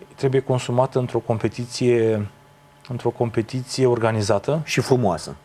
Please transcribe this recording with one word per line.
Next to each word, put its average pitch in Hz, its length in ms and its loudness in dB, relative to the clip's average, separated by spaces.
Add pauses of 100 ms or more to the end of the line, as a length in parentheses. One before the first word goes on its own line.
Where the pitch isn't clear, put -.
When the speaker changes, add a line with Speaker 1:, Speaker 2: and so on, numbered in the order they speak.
(140)
Speaker 1:
trebuie 135 260 0
consumată 127 580 0
într-o 123 200 -2
competiție, 113 1080 0 (640)
într-o 120 220 -4
competiție 123 760 -2
organizată. 113 760 2
Speaker 2:
Și - 160 0
frumoasă. 95 540 0 (100)